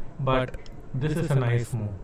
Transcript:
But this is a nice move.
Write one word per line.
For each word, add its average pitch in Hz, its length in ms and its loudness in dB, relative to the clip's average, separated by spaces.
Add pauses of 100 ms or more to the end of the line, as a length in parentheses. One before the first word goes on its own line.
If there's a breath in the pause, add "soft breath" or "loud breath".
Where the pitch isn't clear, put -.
(200 loud breath)
But 131 360 2 (380)
this 151 220 0
is 160 140 0
a 143 40 4
nice 120 400 2
move. 104 160 -2 (140)